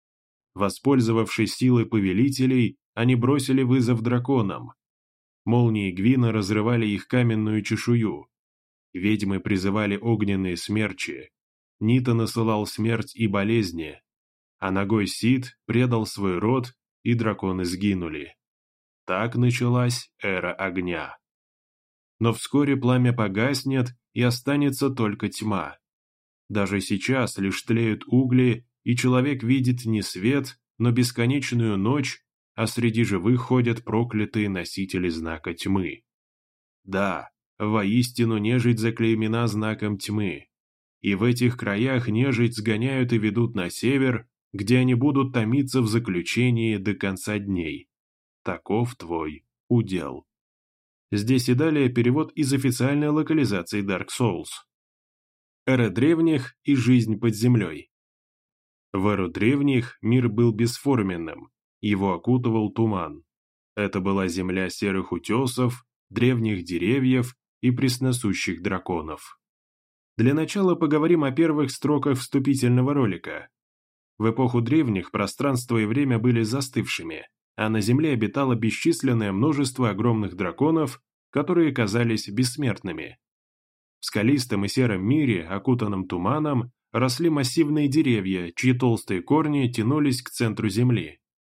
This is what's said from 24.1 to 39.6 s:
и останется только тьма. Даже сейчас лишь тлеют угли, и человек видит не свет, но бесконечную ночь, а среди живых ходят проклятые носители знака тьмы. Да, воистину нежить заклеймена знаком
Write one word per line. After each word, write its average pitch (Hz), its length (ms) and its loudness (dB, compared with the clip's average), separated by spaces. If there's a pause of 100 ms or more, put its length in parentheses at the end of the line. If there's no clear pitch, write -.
и 117 100 -2
останется 139 680 0
только 110 380 -2
тьма. 98 500 -6 (720)
Даже 101 320 -2
сейчас 113 580 -2
лишь 98 240 -2
тлеют 113 440 0
угли, 127 600 2 (180)
и 120 100 0
человек 127 480 0
видит 123 420 2
не 110 180 0
свет, 131 560 -2 (200)
но 120 140 2
бесконечную 120 840 0
ночь, 123 440 -2 (340)
а 113 120 -2
среди 113 380 0
живых 101 360 2
ходят 120 440 0
проклятые 107 640 -2
носители 92 600 -4
знака 82 460 -6
тьмы. 92 480 -2 (800)
Да, 95 460 -4 (280)
воистину 110 800 0
нежить 117 400 2
заклеймена 113 680 0
знаком 107 520 -2